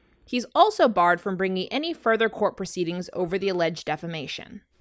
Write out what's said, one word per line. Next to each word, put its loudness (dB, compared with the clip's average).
He's -2
also 6
barred 4
from -4
bringing -2
any -4
further 2
court -2
proceedings -4
over -2
the -2
alleged -2
defamation. -8